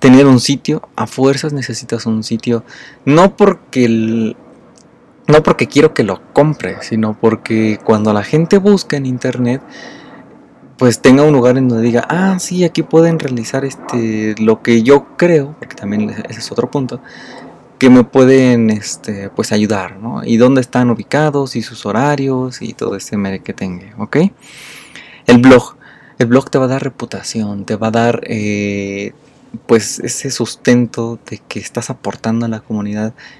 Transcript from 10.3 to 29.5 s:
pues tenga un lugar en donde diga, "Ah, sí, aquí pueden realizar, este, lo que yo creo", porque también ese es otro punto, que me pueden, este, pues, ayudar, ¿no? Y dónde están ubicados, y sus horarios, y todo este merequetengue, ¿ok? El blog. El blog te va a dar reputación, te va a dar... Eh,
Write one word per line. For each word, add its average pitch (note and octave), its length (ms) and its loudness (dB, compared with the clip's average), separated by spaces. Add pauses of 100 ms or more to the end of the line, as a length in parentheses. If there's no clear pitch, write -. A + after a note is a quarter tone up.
pues B2 240 2
tenga C3+ 220 6
un D3+ 100 4
lugar B2+ 240 4
en C3 100 0
donde A2+ 160 0
diga, A#2+ 240 0
"Ah, F#3 320 0
sí, F3+ 240 -2
aquí E3 200 -2
pueden E3 360 2
realizar, C3+ 460 -6
este, A2 720 -4
lo A2 220 2
que A#2 220 4
yo C#3 340 2
creo", D#3 420 2
porque - 160 -18
también G#2 360 -6 (180)
ese A2 100 -16
es - 120 -14
otro B2 200 -4
punto, B2+ 300 -6 (760)
que C3 120 6
me B2+ 140 8
pueden, B2+ 640 4
este, G#2 600 -8
pues, - 220 -6
ayudar, G2+ 480 -2
¿no? A#2 240 -10
Y A2+ 140 0
dónde B2+ 240 4
están B2 280 0
ubicados, C#3 640 -2
y A#2+ 60 -6
sus - 240 -14
horarios, C3 760 -2
y A#2 120 -12
todo - 220 -6
este G2+ 220 -10
merequetengue, F#2+ 800 -8
¿ok? G#2+ 200 -4 (1080)
El A#2+ 120 6
blog. B2+ 360 4 (440)
El A#2+ 80 0
blog C3 220 0
te - 80 -2
va C3 80 0
a B2+ 40 0
dar C3+ 140 -4
reputación, G#2 840 -8
te G#2+ 100 -6
va A2 120 -2
a A2 40 -2
dar... A#2 320 0
Eh, G2+ 920 -6 (540)